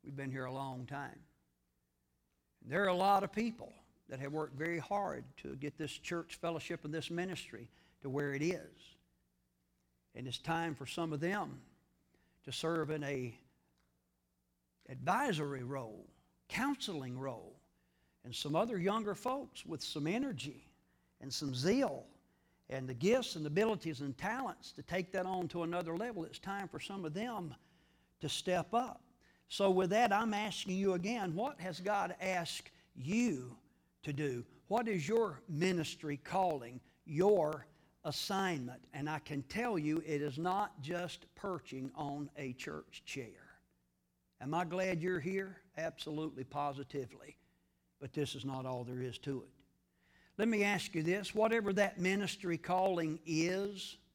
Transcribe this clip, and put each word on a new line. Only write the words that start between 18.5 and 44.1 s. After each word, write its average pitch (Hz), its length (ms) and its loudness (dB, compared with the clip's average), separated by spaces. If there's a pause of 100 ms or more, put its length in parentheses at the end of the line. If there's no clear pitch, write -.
other 220 220 4
younger 202 380 2
folks - 500 -4
with 156 160 -6
some 147 240 -2
energy 180 640 -2 (540)
and 131 120 -8
some 139 220 -2
zeal 180 500 2 (640)
and 131 180 -4
the 131 60 -4
gifts 208 420 4
and 151 120 -2
abilities 165 540 2
and 139 180 -2
talents 220 520 -4
to - 120 -14
take 180 280 -2
that 185 140 0
on 185 220 0
to 170 160 -2
another 170 340 -2
level. 208 260 -4
It's 147 140 -10
time 196 300 -4
for - 120 -8
some 196 240 -6
of 156 120 -4
them 196 400 -4 (680)
to 151 80 -2
step 180 460 2
up. 240 260 2 (460)
So 196 240 4
with 185 180 6
that, 214 240 6
I'm 214 220 4
asking 202 420 -2
you 196 160 4
again, 196 400 0
what 240 260 -2
has 170 200 -6
God 196 420 0
asked 180 480 -2 (260)
you 147 600 2 (460)
to 147 100 -2
do? 135 320 0 (220)
What 226 200 2
is 170 200 2
your 214 420 2
ministry 156 760 0
calling, 143 560 0 (280)
your 156 580 6 (420)
assignment? 151 720 0 (140)
And 147 160 -4
I 156 80 -2
can 139 320 -4
tell 226 300 0
you, 151 260 2
it 147 160 0
is 147 160 -2
not 185 420 0
just 175 540 -4
perching 135 600 -6
on 143 420 -4
a 135 160 -4
church - 500 -8
chair. - 540 -10 (840)